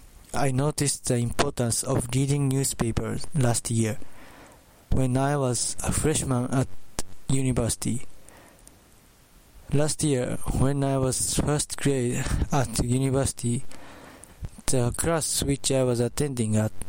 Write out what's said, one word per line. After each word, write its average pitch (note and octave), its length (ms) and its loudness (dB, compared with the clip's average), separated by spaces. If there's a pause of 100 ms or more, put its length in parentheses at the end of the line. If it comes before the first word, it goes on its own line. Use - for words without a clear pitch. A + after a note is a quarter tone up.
(340)
I C#3 180 2
noticed C#3+ 540 0
the B2+ 100 2
importance A#2+ 680 0
of B2 300 0
reading C#3 360 2
newspapers A2+ 840 -2
last B2 380 2
year A2 280 2 (920)
when B2+ 240 4
I C#3 220 2
was B2+ 440 0
a - 120 -2
freshman C3 580 0
at B2+ 160 2 (640)
university. B2+ 760 0 (1700)
Last D3 280 2
year, C#3 360 0 (220)
when C#3 220 4
I C#3 160 0
was C3 360 0
first - 420 0
grade C3 480 0 (300)
at C3+ 280 0
university, B2+ 840 0 (1040)
the B2 280 4
class - 480 0
which C3+ 300 0
I C3 100 4
was B2 160 2
attending A#2+ 560 0
at G#2+ 160 2 (180)